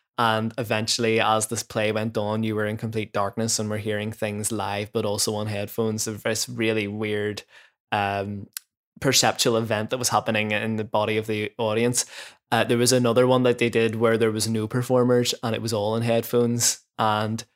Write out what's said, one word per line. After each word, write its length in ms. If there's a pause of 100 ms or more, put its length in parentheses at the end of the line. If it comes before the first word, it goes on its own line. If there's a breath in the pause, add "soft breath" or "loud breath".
(180 soft breath)
And 400
eventually, 600
as 280
this 160
play 280
went 260
on, 260
you 120
were 120
in 100
complete 340
darkness 460
and 120
were 80
hearing 340
things 400
live, 420
but 120
also 280
on 140
headphones. 600
Of 160
this 240
really 400
weird, 540 (500 soft breath)
um, 560 (540)
perceptual 560
event 320
that 80
was 120
happening 420
in 240
the 80
body 340
of 80
the 320
audience. 480 (460 loud breath)
Uh, 120
there 160
was 120
another 360
one 160
that 160
they 100
did 260
where 220
there 140
was 180
no 180
performers 760
and 120
it 60
was 100
all 240
in 60
headphones, 800 (180)
and 460 (120)